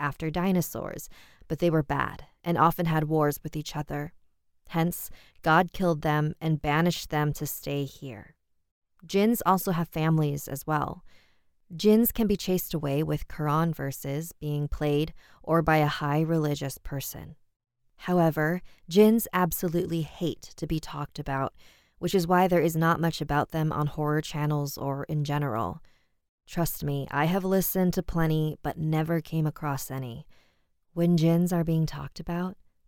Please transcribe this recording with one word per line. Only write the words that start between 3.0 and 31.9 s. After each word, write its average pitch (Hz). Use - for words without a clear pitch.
wars 151
with -
each -
other. 147
Hence, 170
God 170
killed 170
them 151
and 160
banished 160
them 151
to 151
stay 143
here. 131
Jinns 208
also 185
have 165
families 156
as -
well. 156
Jinns 214
can 226
be 202
chased -
away 147
with 151
Quran 156
verses 143
being 147
played 151
or 160
by 156
a 151
high 147
religious 151
person. -
However, 170
jinns 220
absolutely 170
hate -
to 156
be 160
talked -
about, 135
which 175
is 175
why 180
there 175
is 160
not 165
much 165
about 143
them 156
on 151
horror 151
channels 147
or 139
in 151
general. 135
Trust -
me, 143
I 143
have 180
listened 185
to 185
plenty 156
but -
never 156
came 156
across 147
any. 131
When 170
jinns 170
are 170
being 160
talked 143